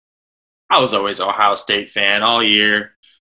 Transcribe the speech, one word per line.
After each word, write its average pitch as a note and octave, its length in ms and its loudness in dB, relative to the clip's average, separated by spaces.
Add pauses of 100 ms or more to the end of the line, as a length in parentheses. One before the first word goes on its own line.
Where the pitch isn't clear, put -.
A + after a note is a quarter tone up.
(720)
I F3 80 6
was B2+ 160 0
always G2+ 240 -4
an F#2+ 100 -2
Ohio G2+ 240 2
State G2+ 360 -4
fan G#2 340 -2
all A#2 180 2
year. G#2 560 0 (320)